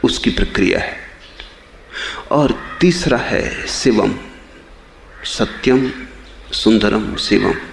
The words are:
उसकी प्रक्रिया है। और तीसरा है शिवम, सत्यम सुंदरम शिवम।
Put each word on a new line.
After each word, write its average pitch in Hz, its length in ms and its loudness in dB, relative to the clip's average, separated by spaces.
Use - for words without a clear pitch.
उसकी - 260 2
प्रक्रिया 90 500 0
है। - 220 -6
और - 500 0
तीसरा 165 360 4
है - 500 -4
शिवम, 104 480 2
सत्यम 131 680 0
सुंदरम 107 640 2
शिवम। 101 380 0